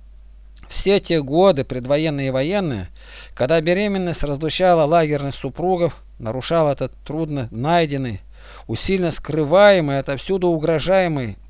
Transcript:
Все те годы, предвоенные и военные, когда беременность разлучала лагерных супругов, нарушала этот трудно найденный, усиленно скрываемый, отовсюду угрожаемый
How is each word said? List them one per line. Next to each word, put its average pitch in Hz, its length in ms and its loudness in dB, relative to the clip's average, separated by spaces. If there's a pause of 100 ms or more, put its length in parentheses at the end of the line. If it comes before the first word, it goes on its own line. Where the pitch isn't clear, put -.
(680)
Все 196 320 0
те 165 220 0
годы, 143 440 2
предвоенные 139 640 -2
и - 20 -2
военные, 139 560 -2 (480)
когда 156 260 2
беременность 185 640 0
разлучала 156 600 2
лагерных 147 500 2
супругов, 170 680 -2 (160)
нарушала 131 540 0
этот 131 220 -4 (120)
трудно 147 460 -4
найденный, 139 680 0 (440)
усиленно 175 460 -2
скрываемый, 156 880 4
отовсюду 175 480 -4
угрожаемый 156 880 0 (140)